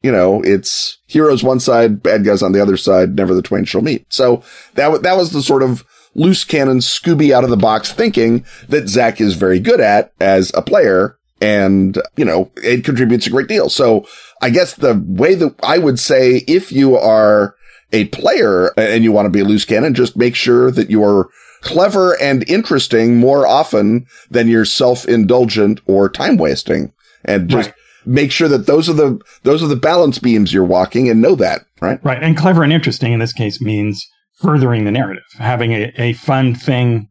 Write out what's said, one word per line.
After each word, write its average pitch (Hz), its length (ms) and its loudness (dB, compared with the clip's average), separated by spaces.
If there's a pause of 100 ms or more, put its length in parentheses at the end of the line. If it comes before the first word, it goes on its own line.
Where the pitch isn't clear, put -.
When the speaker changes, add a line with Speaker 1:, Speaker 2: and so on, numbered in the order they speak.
Speaker 1:
you 135 80 0
know, 98 320 2
it's - 540 -2 (100)
heroes 147 380 0
one 131 160 0
side, 117 420 0
bad 104 220 0
guys 101 180 0
on 95 100 0
the 98 100 2
other 98 160 0
side, 95 380 0
never 92 180 0
the 92 80 0
twain - 240 -4
shall - 160 -4
meet. - 260 -4
So 123 280 0 (400)
that 135 80 0
w-, 151 180 0
that 185 160 0
was 170 140 -2
the 143 100 -4
sort 135 200 0
of 127 220 -4 (300)
loose 185 280 0
cannon 135 360 0
Scooby 151 540 0
out 123 120 2
of 123 60 -2
the 117 80 2
box 107 340 0
thinking 123 540 0 (240)
that 151 180 -2
Zach 117 320 -2
is 104 140 0
very 92 260 0
good 226 200 2
at 107 300 2 (100)
as 95 340 2
a - 80 0
player, 98 560 0 (240)
and, 98 560 0 (180)
you - 80 -2
know, 87 320 -2
it 120 280 -2
contributes 123 420 0
a 110 40 -6
great 135 180 -2
deal. 214 200 -2
So - 380 0 (340)
I 127 80 -2
guess 170 260 0
the 110 320 -2
way 107 280 0
that 165 280 -2
I 143 140 -2
would 147 220 0
say, 127 500 2
if 185 240 -2
you 131 240 2
are 107 600 2 (360)
a 107 140 0
player 95 720 0
and 110 260 0
you 110 80 2
want 104 140 2
to 98 40 0
be 101 100 0
a 98 40 0
loose 101 220 0
cannon, 123 260 0
just 120 240 -2
make 120 180 0
sure 123 360 2
that 127 200 -2
you're 101 380 2 (320)
clever 185 600 0
and 135 260 -2
interesting 120 680 0
more 131 300 2
often 117 580 0 (260)
than 117 180 0
you're 113 180 2
self-indulgent 117 1200 0
or 98 240 2
time-wasting. 82 840 -2 (320)
And 92 240 -2
just 110 200 0
Speaker 2:
Right. - 80 -20 (280)
Speaker 1:
make 131 280 0
sure 165 160 0
that 131 180 0
those 156 240 2
are - 20 -2
the, 147 260 0 (260)
those 151 180 2
are 165 40 -2
the 143 100 -2
balance 156 420 0
beams 110 340 0
you're 95 120 2
walking, 92 440 0
and 113 140 2
know 180 140 4
that, 90 260 -2 (180)
right? - 240 -4
Speaker 2:
Right. 131 180 -4
And 160 140 0
clever 165 260 2
and 147 100 2
interesting 127 400 -2
in 117 80 0
this 113 120 -4
case 107 300 -6
means 104 420 -4 (360)
furthering 131 440 0
the 104 60 -2
narrative, 101 320 -6 (160)
having 113 340 -4
a, 110 240 -6
a 120 180 -4
fun 131 400 -2
thing 120 560 -4